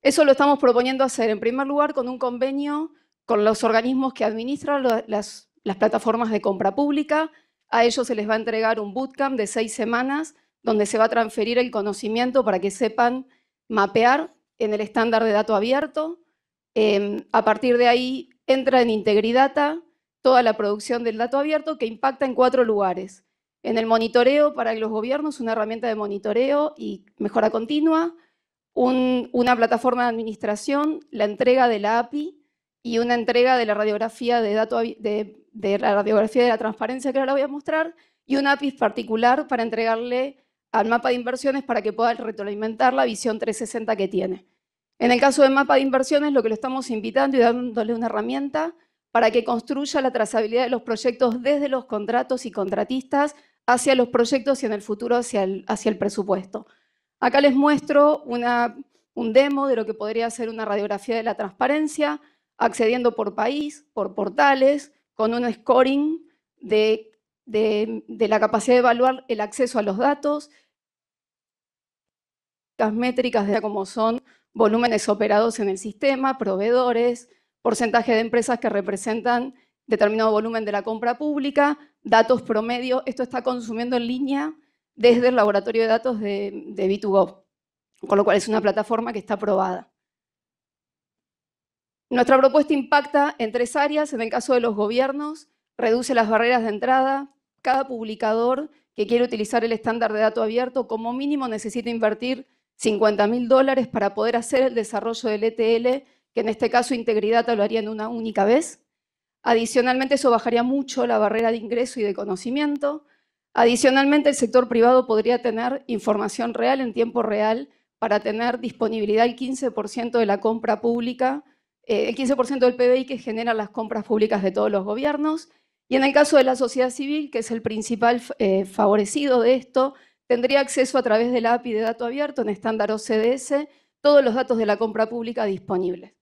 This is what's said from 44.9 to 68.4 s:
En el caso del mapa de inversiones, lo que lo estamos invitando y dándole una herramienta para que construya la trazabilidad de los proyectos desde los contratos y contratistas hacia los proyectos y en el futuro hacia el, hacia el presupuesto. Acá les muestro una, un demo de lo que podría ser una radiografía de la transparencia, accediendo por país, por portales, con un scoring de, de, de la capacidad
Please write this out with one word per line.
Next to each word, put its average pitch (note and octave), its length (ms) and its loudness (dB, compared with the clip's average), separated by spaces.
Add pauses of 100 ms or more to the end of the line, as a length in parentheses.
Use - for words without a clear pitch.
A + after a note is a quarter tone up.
En A#3+ 120 2
el A#3+ 80 4
caso C#4 220 4
del C4+ 100 8
mapa C#4 240 2
de C4+ 60 4
inversiones, C4+ 500 0
lo C4+ 100 2
que A3 80 -2
lo A3 60 -2
estamos C4 360 -6
invitando A#3+ 440 -2
y B3 60 4
dándole A#3 520 0
una A#3 120 -4
herramienta C4+ 680 -4 (380)
para A3+ 200 4
que A#3 120 2
construya C#4 560 -4
la B3+ 140 0
trazabilidad A3+ 500 0
de A#3+ 60 -2
los A#3 140 -2
proyectos A#3+ 580 -2
desde C#4+ 260 0
los B3+ 180 -4
contratos A#3+ 600 -4
y G#3 60 -10
contratistas B3+ 840 -2 (300)
hacia B3 300 4
los B3 120 2
proyectos C4 560 0
y A#3+ 40 -2
en G#3+ 40 -2
el G3+ 100 -4
futuro A#3 360 -2
hacia A#3 260 -2
el, F#3+ 240 -4
hacia G#3+ 220 -2
el G#3 80 -4
presupuesto. G3 720 -4 (520)
Acá B3 220 4
les C#4+ 120 6
muestro D4 680 4
una, A#3+ 540 -2 (360)
un A3+ 200 -4
demo C#4 340 4
de C4 80 2
lo A3 100 -2
que G#3+ 80 -6
podría A3 360 -4
ser A3+ 200 -8
una A3 160 -8
radiografía G#3 500 -4
de A3+ 80 -2
la G#3+ 120 -2
transparencia, D4 840 -2 (360)
accediendo A#3 580 0
por G3+ 200 -4
país, C#4+ 580 -4
por G3 220 -6
portales, C4+ 760 2 (220)
con A3 200 -2
un A#3+ 180 -2
scoring C#4 760 0 (300)
de, G#3+ 540 0 (340)
de, G#3+ 600 -2
de A3 200 -2
la G#3+ 120 2
capacidad A3 360 2